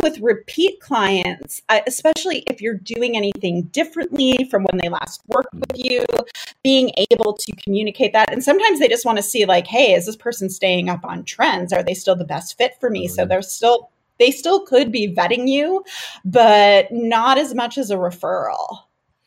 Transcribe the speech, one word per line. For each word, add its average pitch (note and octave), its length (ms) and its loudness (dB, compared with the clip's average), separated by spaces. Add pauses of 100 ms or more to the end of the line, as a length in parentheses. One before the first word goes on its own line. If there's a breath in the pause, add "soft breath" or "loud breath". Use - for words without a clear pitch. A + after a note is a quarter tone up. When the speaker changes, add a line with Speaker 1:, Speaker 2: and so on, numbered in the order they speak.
Speaker 1:
with D#4 180 -2
repeat A#3+ 640 -2
clients, F#3+ 880 -4
uh, - 160 4
especially D#4 640 -2
if - 120 -6
you're A3+ 120 -4
doing A#3 420 -6
anything G3 560 -2
differently C4+ 800 0
from G3 140 0
when F#3 180 0
they E3+ 80 -4
last - 380 -10
worked B3+ 260 -2
with - 220 -10
you, B3+ 280 -4 (600 loud breath)
being C4 280 4 (200)
able A3 220 2
to - 180 -12 (120)
communicate G#3 500 -2
that. A3 200 2
And B3+ 100 -6
sometimes F#4+ 360 2
they C#4 80 4
just A#3 180 0
wanna A3 160 0
see, G#3 240 0
like, F3 220 2
"Hey, A#3 260 4
is F3+ 140 2
this A3 100 -8
person A#3 320 -6
staying F3+ 400 -2
up F3 160 -6
on F3 180 -12
trends? F#3 480 -2
Are F3+ 120 0
they F3 100 -4
still F#3 220 0
the F3 100 -6
best D#3+ 320 -10
fit B3+ 220 0
for B3 100 -2
me?" F#3 180 -4
So F3+ 140 -4
Speaker 2:
Mm-hmm. F#3 80 -2
Speaker 1:
they're F#3 140 0
still, A#3 480 0 (260)
they B3 140 6
still F#4+ 340 0
could B3+ 260 2
be G#3 220 -2
vetting A#3 340 0
you, D#4 380 0 (400 loud breath)
but G3+ 680 6
not A#3 460 2
as C4+ 160 -2
much A#3 240 -4
as A3 140 -4
a G3 60 0
referral. F3 840 -4 (480)